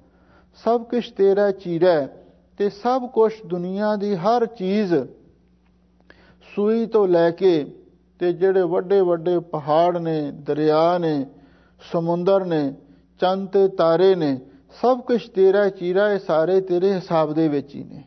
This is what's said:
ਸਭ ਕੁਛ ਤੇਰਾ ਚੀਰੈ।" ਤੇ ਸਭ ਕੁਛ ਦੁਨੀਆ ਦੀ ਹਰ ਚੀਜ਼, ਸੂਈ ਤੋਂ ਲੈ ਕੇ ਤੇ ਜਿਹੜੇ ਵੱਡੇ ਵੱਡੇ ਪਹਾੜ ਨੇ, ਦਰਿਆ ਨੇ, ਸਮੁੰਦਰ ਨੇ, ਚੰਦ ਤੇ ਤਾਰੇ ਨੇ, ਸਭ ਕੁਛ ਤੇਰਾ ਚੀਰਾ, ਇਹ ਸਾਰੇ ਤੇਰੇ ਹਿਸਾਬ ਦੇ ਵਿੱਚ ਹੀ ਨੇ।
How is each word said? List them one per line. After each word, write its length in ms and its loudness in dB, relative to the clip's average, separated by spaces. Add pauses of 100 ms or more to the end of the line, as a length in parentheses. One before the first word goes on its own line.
(640)
ਸਭ 200 0
ਕੁਛ 280 -6
ਤੇਰਾ 400 2
ਚੀਰੈ।" 560 0 (500)
ਤੇ 120 -2
ਸਭ 380 -4
ਕੁਛ 380 0
ਦੁਨੀਆ 500 -4
ਦੀ 200 -2
ਹਰ 300 0
ਚੀਜ਼, 500 -2 (1600)
ਸੂਈ 300 0
ਤੋਂ 220 2
ਲੈ 240 4
ਕੇ 440 0 (440)
ਤੇ 140 -2
ਜਿਹੜੇ 280 2
ਵੱਡੇ 400 0
ਵੱਡੇ 380 0
ਪਹਾੜ 580 0
ਨੇ, 340 -4
ਦਰਿਆ 680 0
ਨੇ, 280 -4 (680)
ਸਮੁੰਦਰ 540 0
ਨੇ, 280 -2 (480)
ਚੰਦ 280 -2
ਤੇ 180 4
ਤਾਰੇ 480 2
ਨੇ, 240 -2 (420)
ਸਭ 180 2
ਕੁਛ 300 -4
ਤੇਰਾ 400 2
ਚੀਰਾ, 420 -2
ਇਹ 80 -2
ਸਾਰੇ 420 0
ਤੇਰੇ 320 0
ਹਿਸਾਬ 400 -2
ਦੇ 140 2
ਵਿੱਚ 280 -6
ਹੀ 80 -14
ਨੇ। 240 -18